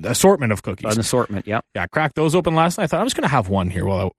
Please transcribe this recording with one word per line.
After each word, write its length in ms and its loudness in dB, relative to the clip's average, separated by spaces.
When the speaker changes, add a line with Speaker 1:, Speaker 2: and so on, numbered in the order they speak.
Speaker 1:
assortment 480 4
of 100 -2
cookies. 320 -4
Speaker 2:
An 60 0
assortment, 480 -2
yeah. 140 -2
Speaker 1:
Yeah, 100 -4
I 40 -6
cracked 280 -2
those 200 2
open 180 2
last 240 2
night. 60 -2
I 40 0
thought, 120 0
"I'm 60 0
just 100 -4
gonna 140 0
have 180 2
one 220 0
here, 160 -4
while 220 0